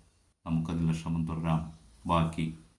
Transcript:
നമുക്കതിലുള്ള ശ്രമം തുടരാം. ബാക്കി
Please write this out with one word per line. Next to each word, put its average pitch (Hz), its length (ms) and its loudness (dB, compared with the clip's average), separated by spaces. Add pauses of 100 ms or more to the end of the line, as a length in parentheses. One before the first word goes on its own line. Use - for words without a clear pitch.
(460)
നമുക്കതിലുള്ള 82 540 0
ശ്രമം 82 280 -2
തുടരാം. 80 320 0 (500)
ബാക്കി 82 360 2 (320)